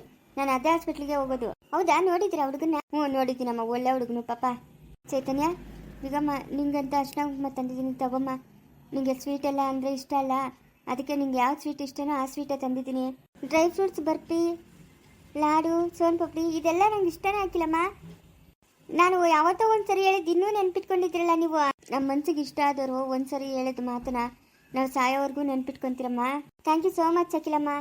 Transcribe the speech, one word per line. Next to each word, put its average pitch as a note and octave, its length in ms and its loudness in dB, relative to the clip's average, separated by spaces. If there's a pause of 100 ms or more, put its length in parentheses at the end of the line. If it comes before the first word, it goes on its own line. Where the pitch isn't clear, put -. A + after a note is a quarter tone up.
(360)
ನಾನು C#4 160 0
ಅದೇ C4 160 0
ಹಾಸ್ಪಿಟ್ಲಿಗೆ D4+ 460 0
ಹೋಗೋದು. C4 360 -2
ಹೌದಾ, E4 500 0
ನೋಡಿದ್ದೀರಾ F4 440 2
ಹುಡುಗನ್ನ? C#4+ 300 -2
ಹ್ಞೂ, D4 320 -2
ನೋಡಿದ್ದೀನಮ್ಮ, B3+ 540 0
ಒಳ್ಳೆ B3 320 0
ಹುಡುಗನು A#3+ 300 -2
ಪಾಪ. A#3+ 220 -6 (680)
ಚೈತನ್ಯ, C4+ 340 -2 (640)
ಈಗಮ್ಮ D4 240 0 (200)
ನಿಂಗಂತ C#4+ 480 -2
ಅರ್ಶಿನ C#4 260 -2
ಕುಂಕುಮ C#4 240 -4
ತಂದಿದ್ದೀನಿ, C4 460 -4
ತಗೊಮ್ಮ. C4 360 -2 (640)
ನಿಂಗೆ C4+ 220 0
ಸ್ವೀಟ್ C#4+ 320 -4
ಎಲ್ಲ C#4 140 0
ಅಂದ್ರೆ C4+ 340 0
ಇಷ್ಟ C4 240 -6
ಅಲ್ಲ, C4+ 140 0 (540)
ಅದಕ್ಕೆ C4 300 -4
ನಿಂಗೆ C#4 220 0
ಯಾವ B3 220 4
ಸ್ವೀಟ್ D4 220 -6
ಇಷ್ಟನೋ C#4+ 400 -4
ಆ C4+ 40 -2
ಸ್ವೀಟೇ C#4 300 -6
ತಂದಿದ್ದೀನಿ. C4 600 -4 (260)
ಡ್ರೈ D#4+ 260 4
ಫ್ರೂಟ್ಸ್ F#4+ 300 -2
ಬರ್ಫಿ, E4+ 600 0 (760)
ಲಾಡು, E4 640 2
ಸೋನ್ E4+ 200 4
ಪಾಪಡಿ E4 380 -2
ಇದೆಲ್ಲ E4 320 2
ನಂಗೆ G4+ 200 2
ಇಷ್ಟನೇ G4 300 -2
ಆಗಿಲ್ಲಮ್ಮ. E4+ 380 0 (1120)
ನಾನು F4+ 360 4
ಯಾವತ್ತೋ F4 440 4
ಒಂದ್ಸರಿ G#4 320 2
ಹೇಳಿದ್ದು F#4+ 280 4
ಇನ್ನೂ F4 200 4
ನೆನ್ಪಿಟ್ಕೊಂಡಿದ್ರಲ್ಲ F#4 840 0
ನೀವು. E4 240 2 (320)
ನಮ್ಮ C4+ 200 0
ಮನ್ಸಿಗೆ D4 300 0
ಇಷ್ಟ C#4+ 260 -4
ಆದವರು C4+ 380 0
ಒಂದ್ಸರಿ C4 400 -4
ಹೇಳಿದ C4 380 -2
ಮಾತನ್ನ B3 340 -4 (580)
ನಾವು C4 140 0
ಸಾಯೋವರೆಗೂ C4+ 540 0
ನೆನ್ಪಿಟ್ಕೊಂತೀರಮ್ಮ. C4 800 -4 (180)
Thank D#4 480 0
you F#4 100 0
so E4+ 200 4
much F4 200 0
ಅಖಿಲಮ್ಮ. D4+ 320 -2 (120)